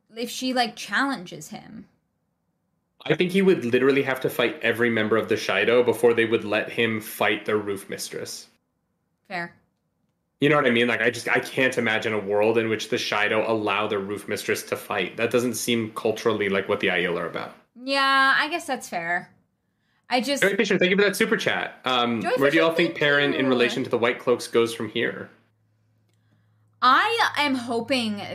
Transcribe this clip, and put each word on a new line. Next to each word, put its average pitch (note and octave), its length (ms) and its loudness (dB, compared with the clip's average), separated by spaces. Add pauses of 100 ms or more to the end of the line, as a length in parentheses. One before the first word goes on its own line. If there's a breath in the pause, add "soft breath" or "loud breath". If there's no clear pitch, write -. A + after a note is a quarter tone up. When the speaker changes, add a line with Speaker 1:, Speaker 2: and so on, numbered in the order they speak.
(160)
Speaker 1:
if A#3 120 -6
she, B3+ 240 -4
like, A#3+ 220 -2
challenges G3+ 760 -4
him. - 360 -16 (1200)
Speaker 2:
I D3+ 80 2
think F3+ 160 0
he G3 120 2
would F3 220 4
literally C3 380 4
have C3 200 -2
to C#3+ 80 0
fight A#2+ 300 -2
every A#2 300 2
member A2 260 2
of G2+ 120 0
the G#2+ 80 0
Shido G#2+ 480 2
before A#2 300 4
they A2+ 100 2
would A2 200 0
let G#2 280 -2
him A2+ 280 0
fight G#2 440 -2
their G#2+ 140 0
roof G2+ 300 -6
mistress. - 600 -10 (800)
Speaker 1:
Fair. F3 260 -10 (840)
Speaker 2:
You C#3+ 80 4
know D3+ 80 4
what C#3+ 100 4
I B2 40 4
mean? A#2+ 180 4
Like, A2+ 120 0
I A#2 100 2
just, A#2 180 -6
I B2 100 2
can't B2+ 400 -2
imagine A2 340 0
a G#2+ 60 -2
world G#2 400 2
in A2+ 100 0
which G#2+ 200 -4
the B2 80 -2
Shido G#2+ 520 0
allow G#2+ 380 0
their G2+ 140 -2
roof G2 260 -8
mistress G#2 380 -4
to G#2+ 120 -6
fight. F#2+ 400 -6
That A2+ 140 -2
doesn't A#2+ 240 0
seem A2+ 380 -2
culturally G#2+ 560 0
like G2 200 0
what G2+ 120 0
the G2 80 0
Aiel F2 280 0
are E2+ 120 -4
about. - 260 -10 (260)
Speaker 1:
Yeah, C4+ 560 2
I D4+ 120 0
guess E4 180 -6
that's B3 220 -6
fair. F3 420 -4 (800)
I B3 100 2
just C4+ 220 0
Speaker 2:
Joey G3 140 2
Fisher, G3+ 220 2
thank F#3 120 4
you G3 60 2
for G3+ 80 6
that G3 100 2
super A3 220 2
chat. F#2 480 -2
Um, A#2+ 380 0
Speaker 1:
Joey - 160 -2
Speaker 2:
where C#3 120 4
do D#3 60 2
Speaker 1:
Fisher, - 80 -
Speaker 2:
y'all E3 100 2
think E3+ 160 2
Speaker 1:
thank - 80 -8
Speaker 2:
Perrin C#3+ 360 2
in C3 100 0
Speaker 1:
you. C3 60 2
Speaker 2:
relation B2 340 2
to G#2+ 60 -8
the B2 80 0
White A#2+ 200 0
Cloaks B2 300 0
goes A#2 260 2
from A2 140 -6
here? A#2 420 -4 (1500)
Speaker 1:
I G4 520 4
am C#4+ 180 0
hoping A#3 640 -4 (140)